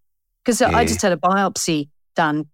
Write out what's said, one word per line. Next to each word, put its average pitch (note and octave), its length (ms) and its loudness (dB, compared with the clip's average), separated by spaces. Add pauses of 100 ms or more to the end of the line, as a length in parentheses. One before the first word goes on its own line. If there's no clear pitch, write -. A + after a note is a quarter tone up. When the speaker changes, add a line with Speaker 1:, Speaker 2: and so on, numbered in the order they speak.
(460)
Speaker 1:
'Cause A#3+ 160 0
I - 100 2 (100)
Speaker 2:
Yeah. - 40 4
Speaker 1:
just - 180 -2
had F#3+ 80 2
a E3+ 60 0
biopsy F3+ 720 -2 (260)
done D3+ 380 0